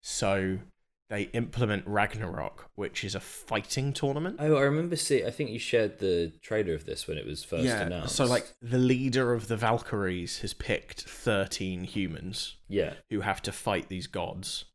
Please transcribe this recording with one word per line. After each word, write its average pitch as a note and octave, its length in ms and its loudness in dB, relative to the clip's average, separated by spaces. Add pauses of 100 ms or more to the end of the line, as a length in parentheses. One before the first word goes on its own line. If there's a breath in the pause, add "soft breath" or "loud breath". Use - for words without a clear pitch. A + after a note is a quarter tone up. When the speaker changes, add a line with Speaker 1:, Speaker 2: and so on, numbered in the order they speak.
Speaker 1:
So F#2+ 560 0 (520)
they G#2 120 -2 (120)
implement A#2 520 0
Ragnarok, G#2 880 -2
which - 300 -6
is G2 100 -4
a F#2+ 60 -4
fighting - 720 -2
tournament. D3 460 -2
Speaker 2:
Oh, D3+ 180 6
I C3+ 60 6
remember D#3 340 4
see-, B2+ 280 2
I A2 60 0
think C3+ 200 -4
you A#2 80 -6
shared A2 400 2
the E2+ 340 2 (100)
trailer G#2 320 0
of D#2 120 -6
this - 200 -6
when D#2 120 -4
it A#1+ 80 -8
was D2 180 -6
first - 200 0
Speaker 1:
Yeah, A2+ 180 2
Speaker 2:
announced. F2 340 -2
Speaker 1:
so, C#3 80 4
like, B2 220 4 (160)
the B2 160 2
leader B2+ 560 4
of G#2+ 140 -4
the A2+ 80 2
Valkyries G2+ 840 0
has - 140 -4
picked - 480 -4
thirteen F#2+ 840 -2
humans F#2 720 -4 (120)
Speaker 2:
Yeah. F2+ 260 0 (160)
Speaker 1:
who G#2 100 0
have F#2+ 220 0
to G2 100 -4
fight F#2+ 360 -2
these F#2 180 -6
gods - 580 -6 (100)